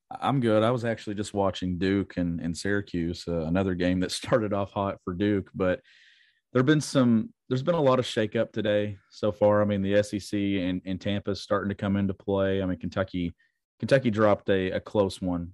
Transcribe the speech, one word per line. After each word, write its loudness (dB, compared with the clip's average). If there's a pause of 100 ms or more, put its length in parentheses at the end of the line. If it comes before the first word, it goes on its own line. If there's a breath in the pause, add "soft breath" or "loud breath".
(100)
I'm 2
good. 4
I 4
was -2
actually -4
just -6
watching 0
Duke 0
and, -2
and -4
Syracuse, -4
uh, -2
another 0
game 0
that -2
<laughs> -
started -2
off -4
hot -4
for -4
Duke, 0
but 0 (720 soft breath)
there've 4
been 4
some, 2 (180)
there's -4
been 0
a 0
lot 4
of -2
shakeup -2
today -2 (140)
so -2
far. 4
I 2
mean, 0
the 2
S 2
E -4
C -2
and, -2
and -6
Tampa -4
is -6
starting -2
to -4
come -2
into 0
play. -2
I -2
mean, -4
Kentucky, -4 (460)
Kentucky 2
dropped 2
a, 2
a -4
close -2
one -4